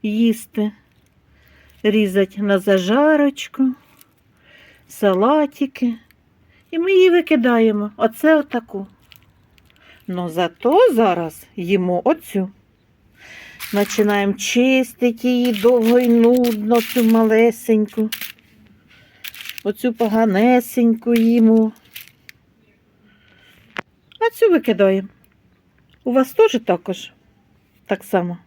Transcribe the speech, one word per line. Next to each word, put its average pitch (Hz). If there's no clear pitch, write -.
їсти, 214
різать 196
на 202
зажарочку, 262
салатики. 254
І 330
ми 370
її 370
викидаємо, 233
оце 226
отаку. 226
Но 180
зато 233
зараз 175
їмо 180
оцю. 202
Починаємо 202
чистити 247
її 247
довго 233
і 247
нудно, 233
цю 233
малесеньку. 220
Оцю 220
поганесеньку 233
їмо. 226
А 453
цю 453
викидаємо. 196
У 247
вас 262
теж 427
також -
так 196
само? 175